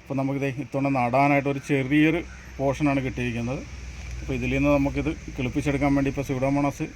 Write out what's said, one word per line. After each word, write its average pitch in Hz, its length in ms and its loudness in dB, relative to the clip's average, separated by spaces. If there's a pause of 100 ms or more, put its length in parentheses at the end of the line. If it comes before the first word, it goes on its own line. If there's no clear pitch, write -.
അപ്പോൾ 139 200 -6
നമുക്കിത് 135 280 -2 (160)
ഇത്തവണ 139 240 -2 (100)
നടാനായിട്ട് 139 540 4
ഒരു 139 80 -2 (100)
ചെറിയൊരു 151 500 4 (380)
പോർഷനാണ് 139 480 2
കിട്ടിയിരിക്കുന്നത്. 123 560 -4 (580)
അപ്പോൾ 135 180 -4
ഇതിൽ 127 180 -2
നിന്ന് 143 220 4
നമുക്കിത് 139 320 0 (260)
കിളിപ്പിച്ചെടുക്കാൻ 139 600 0
വേണ്ടി 139 160 2
ഇപ്പോൾ 135 160 -4
സ്യൂഡോമോണാസ് 139 680 0